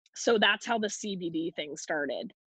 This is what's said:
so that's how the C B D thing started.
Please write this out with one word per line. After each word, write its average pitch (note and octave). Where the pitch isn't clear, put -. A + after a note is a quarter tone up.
so A#3
that's G#3+
how A#3
the G#3+
C G3+
B F3
D D#3+
thing D3+
started. C#3+